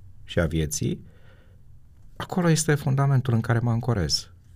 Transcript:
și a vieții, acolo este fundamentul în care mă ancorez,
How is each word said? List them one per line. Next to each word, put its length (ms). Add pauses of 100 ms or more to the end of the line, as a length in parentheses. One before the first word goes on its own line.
(240)
și 160
a 60
vieții, 600 (1120)
acolo 340
este 260
fundamentul 580
în 80
care 180
mă 120
ancorez, 580 (260)